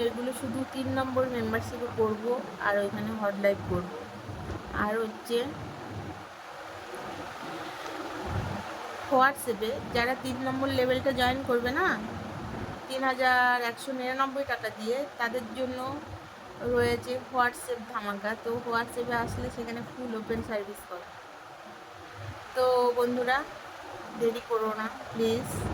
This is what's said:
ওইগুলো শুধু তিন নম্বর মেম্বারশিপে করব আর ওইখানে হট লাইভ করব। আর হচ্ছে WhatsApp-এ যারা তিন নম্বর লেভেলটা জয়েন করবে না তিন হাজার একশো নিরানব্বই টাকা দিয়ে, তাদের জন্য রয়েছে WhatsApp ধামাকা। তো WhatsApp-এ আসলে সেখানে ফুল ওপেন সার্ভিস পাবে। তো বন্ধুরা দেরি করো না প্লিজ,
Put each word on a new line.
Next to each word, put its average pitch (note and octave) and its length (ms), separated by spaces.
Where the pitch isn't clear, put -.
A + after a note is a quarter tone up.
ওইগুলো A#3+ 260
শুধু B3 180
তিন C4 140
নম্বর C4 260
মেম্বারশিপে A3+ 520
করব G#3+ 240
আর G3+ 160
ওইখানে G#3 280
হট G3+ 140
লাইভ G3+ 140
করব। F3 200
আর G#3+ 80
হচ্ছে A3+ 360
WhatsApp-এ B3+ 560
যারা A#3+ 180
তিন B3+ 120
নম্বর C4 220
লেভেলটা B3+ 420
জয়েন B3+ 280
করবে A#3+ 300
না F#4 80
তিন C4 120
হাজার B3+ 460
একশো A#3 200
নিরানব্বই C4+ 520
টাকা A#3 160
দিয়ে, A3 180
তাদের A#3 240
জন্য B3+ 200
রয়েছে A#3+ 380
WhatsApp A#3+ 440
ধামাকা। G#3 380
তো A#3 60
WhatsApp-এ A#3+ 420
আসলে B3 320
সেখানে A#3 240
ফুল B3+ 200
ওপেন A3+ 280
সার্ভিস G#3 400
পাবে। F3 200
তো B3+ 80
বন্ধুরা B3 380
দেরি A#3 300
করো A3 200
না A3 60
প্লিজ, A3+ 380